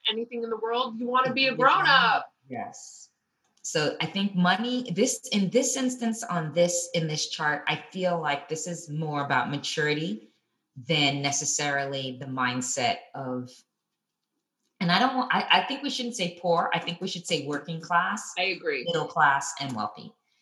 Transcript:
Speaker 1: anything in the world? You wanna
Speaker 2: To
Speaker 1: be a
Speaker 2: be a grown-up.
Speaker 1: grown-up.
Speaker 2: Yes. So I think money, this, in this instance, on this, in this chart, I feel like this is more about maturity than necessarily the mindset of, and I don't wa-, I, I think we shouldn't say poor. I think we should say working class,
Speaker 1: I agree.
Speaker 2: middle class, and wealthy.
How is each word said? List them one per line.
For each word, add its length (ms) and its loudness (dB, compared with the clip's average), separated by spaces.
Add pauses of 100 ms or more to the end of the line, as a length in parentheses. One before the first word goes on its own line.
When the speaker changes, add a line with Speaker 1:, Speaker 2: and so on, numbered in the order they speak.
Speaker 1:
anything 340 -4
in 60 -6
the 80 -2
world? 420 -2
You 80 -4
wanna 220 2
Speaker 2:
To 40 -2
Speaker 1:
be 140 2
a 40 2
Speaker 2:
be 40 -4
a 20 -8
grown-up. 280 6
Speaker 1:
grown-up. 480 4 (160)
Speaker 2:
Yes. 600 -12 (520)
So 400 0
I 40 -2
think 300 -2
money, 560 2
this, 400 0
in 180 2
this 280 2
instance, 460 -2
on 300 -2
this, 400 2
in 140 0
this 220 -2
chart, 380 -2
I 100 0 (140)
feel 280 0
like 300 -2
this 180 -6
is 220 -8
more 360 -4
about 240 2
maturity 800 -2 (580)
than 340 2
necessarily 1000 -2
the 60 -10
mindset 720 0 (180)
of, 340 -6 (1300)
and 100 4
I 80 8
don't 160 4
wa-, 160 0
I, 180 2
I 140 8
think 200 -4
we 60 -2
shouldn't 280 -4
say 240 -2
poor. 320 4
I 60 2
think 200 -6
we 80 -4
should 180 -8
say 220 -2
working 320 -6
class, 580 0
Speaker 1:
I 80 0
agree. 380 -2
Speaker 2:
middle 240 0
class, 540 2
and 120 -6
wealthy. 380 -8 (300)